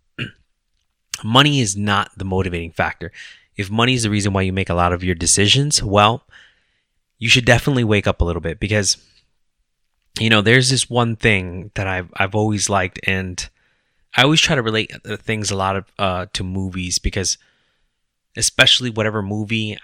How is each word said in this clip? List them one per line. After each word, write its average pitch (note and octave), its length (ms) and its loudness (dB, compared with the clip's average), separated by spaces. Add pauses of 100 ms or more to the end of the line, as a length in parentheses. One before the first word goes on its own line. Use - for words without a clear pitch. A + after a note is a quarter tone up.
(180)
<clears throat> - 60 -10 (1000)
Money C3+ 380 4
is G2+ 160 -2
not G#2 400 0
the F#2+ 80 -10
motivating F2+ 480 -2
factor. E2 400 -4 (440)
If G2 140 -6
money A#2+ 240 2
is A#2+ 80 0
the A2 80 0
reason G2+ 220 2
why F#2+ 100 2
you F#2 100 -2
make F#2+ 160 -2
a F2 60 -2
lot F2 180 2
of F2+ 120 -4
your F2+ 100 0
decisions, G#2 640 0
well, G#2 440 2 (960)
you A2+ 80 -2
should A#2+ 160 4
definitely B2 400 4
wake G#2 240 2
up F#2+ 120 -2
a F2+ 40 2
little E2+ 180 -2
bit, D#2+ 160 -6
because, G2+ 380 0 (1200)
you A2+ 100 0
know, A2 120 6
there's B2+ 300 4
this C3 200 -2
one A#2+ 240 0
thing F#2 640 -2
that G2+ 100 -4
I've, F#2 300 -6
I've G2 180 -2
always G#2+ 340 0
liked, F#2+ 380 -2
and F#2+ 420 -4 (680)
I B2 80 6
always D3+ 160 4
try E3 160 2
to B2+ 60 0
relate, A2 300 -2 (160)
uh, G#2+ 80 -6
things G#2 360 -4
a G2 40 -2
lot F#2+ 200 0
of, F#2+ 80 -6 (120)
uh, F#2 360 -4
to - 100 -6
movies, F#2 560 -6
because F#2 400 -4 (960)
especially B2+ 540 2
whatever G#2+ 320 -2
movie G#2+ 600 -4